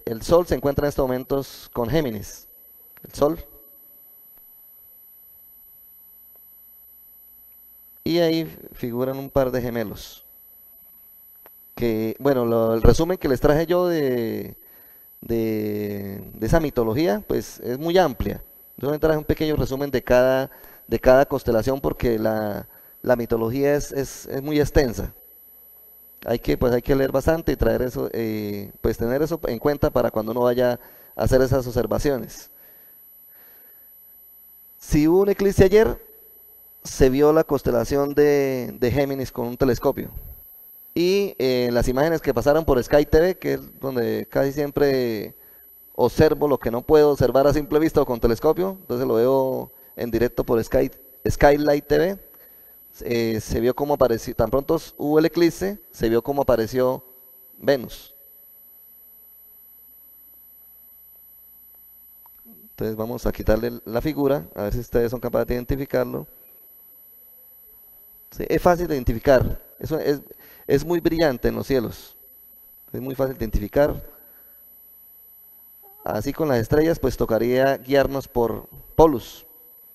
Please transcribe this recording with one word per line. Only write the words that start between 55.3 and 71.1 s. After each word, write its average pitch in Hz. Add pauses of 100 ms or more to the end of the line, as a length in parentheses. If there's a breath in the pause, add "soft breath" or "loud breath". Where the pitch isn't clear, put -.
se 117
vio 117
cómo 139
apareció 127 (560)
Venus. 120 (4000)
Entonces 110
vamos 113
a 104
quitarle 113
la 113
figura, 143
a 104
ver 104
si -
ustedes 120
son 123
capaces 117
de 123
identificarlo. 127 (2000)
Sí, -
es 160
fácil 175
de 156
identificar, 120 (180)
eso 151
es, 139 (480 loud breath)
es 143
muy 170
brillante 160